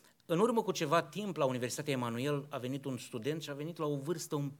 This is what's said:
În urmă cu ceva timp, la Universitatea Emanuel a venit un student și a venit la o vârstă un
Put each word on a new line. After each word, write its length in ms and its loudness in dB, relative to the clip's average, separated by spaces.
În 120 2
urmă 240 6
cu 100 0
ceva 300 4
timp, 340 -4
la 80 4
Universitatea 480 0
Emanuel 580 0
a 80 -6
venit 260 -4
un 120 -2
student 460 -4
și 80 -8
a 40 -6
venit 220 -8
la 100 -2
o 100 2
vârstă 380 -2
un 240 0